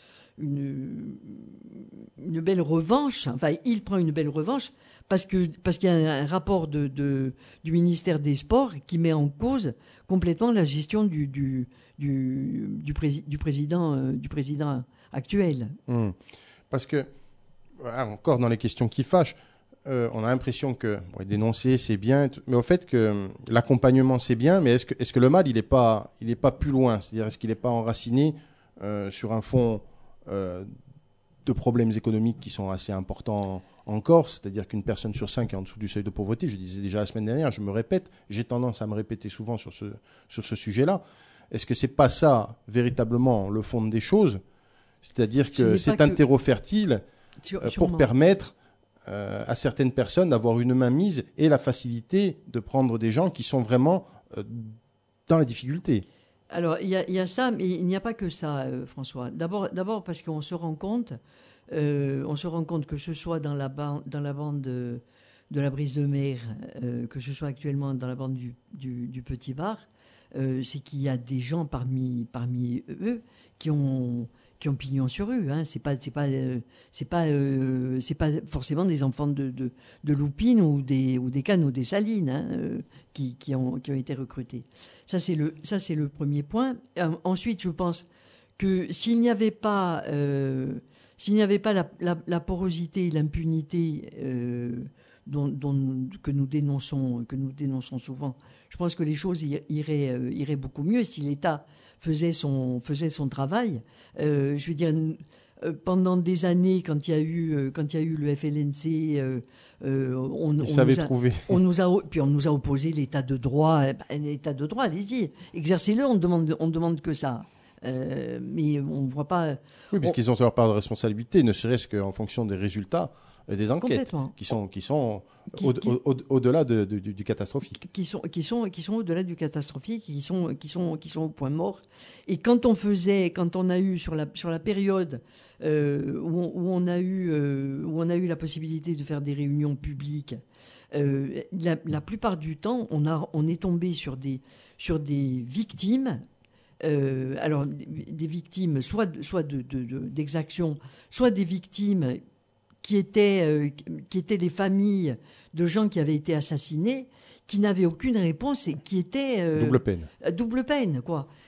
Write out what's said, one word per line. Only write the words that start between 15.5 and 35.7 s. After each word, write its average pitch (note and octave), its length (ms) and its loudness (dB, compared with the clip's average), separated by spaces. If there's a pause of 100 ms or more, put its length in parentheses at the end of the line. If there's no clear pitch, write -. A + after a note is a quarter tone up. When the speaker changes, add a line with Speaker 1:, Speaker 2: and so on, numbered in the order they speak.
Speaker 2:
Hmm. A#2 240 2 (580)
Parce C3+ 160 -2
que, D3 200 -2 (720)
voilà, B2 280 -4
encore A#2+ 320 2
dans A#2+ 100 4
les A#2 80 2
questions A2+ 320 0
qui C3+ 140 0
fâchent, F3 320 4 (520)
euh, A#2+ 260 0
on A2 120 -2
a - 20 0
l'impression B2+ 460 0
que, G#2 260 -2 (180)
ouais, F#2+ 60 -8
dénoncer, A2+ 540 2
c'est A2+ 180 -2
bien, C3+ 340 4 (160)
mais B2+ 120 2
au B2 40 6
fait F3+ 240 2
que, B2 120 2
euh, G#2 300 2 (200)
l'accompagnement, B2+ 720 6
c'est A#2+ 160 0
bien, D#3 240 6
mais C3+ 120 6
est-ce B2 140 4
que, - 140 -4
est-ce - 140 -4
que B2+ 60 4
le B2+ 100 10
mal, E3+ 180 8
il A2+ 100 2
est G#2+ 40 4
pas, A#2 580 4
il A2+ 100 -4
est A#2 60 0
pas C#3 160 4
plus C#3+ 200 -2
loin ? B2+ 280 4
C'est-à-dire, A2 280 -4
est-ce A2 100 -6
qu'il A2 140 -2
est A2 40 -2
pas B2 140 -2
enraciné, A#2+ 640 2 (460)
euh, G2+ 280 -4
sur G#2+ 220 -6
un A2+ 100 0
fond A#2 400 2 (480)
euh, F#2+ 340 -6 (840)
de C3 80 2
problèmes A#2 380 2
économiques A2 480 0
qui - 100 -14
sont G2 200 -6
assez F#2+ 220 -6
importants F#2+ 680 -4 (240)
encore, D#3+ 440 4
c'est-à-dire G2 380 -8
qu'une G#2 160 -4
personne G#2+ 300 -4
sur - 160 -6
cinq - 240 -2
est - 20 -4
en F#2+ 60 -6
dessous F#2+ 180 -14